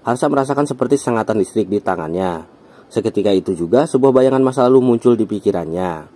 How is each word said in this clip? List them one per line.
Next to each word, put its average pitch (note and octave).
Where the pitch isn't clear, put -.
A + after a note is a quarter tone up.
Harsha C3
merasakan C#3
seperti C3
sengatan A2+
listrik G2
di G2+
tangannya. E2+
Seketika G#2
itu F#2
juga F2
sebuah C3
bayangan C3
masa C3
lalu C3
muncul A#2+
di A2
pikirannya F2